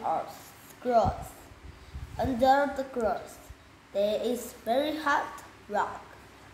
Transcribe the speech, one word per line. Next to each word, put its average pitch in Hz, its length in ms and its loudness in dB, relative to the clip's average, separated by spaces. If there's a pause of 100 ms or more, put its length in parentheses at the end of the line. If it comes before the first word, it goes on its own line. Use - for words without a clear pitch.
Earth's - 460 -4 (280)
crust. 233 520 2 (840)
Under 262 580 4
the 262 80 -4
crust, - 560 -4 (520)
there 202 300 2
is 233 320 -2 (100)
very 294 320 2
hot 302 460 0 (260)
rock. - 340 -2 (520)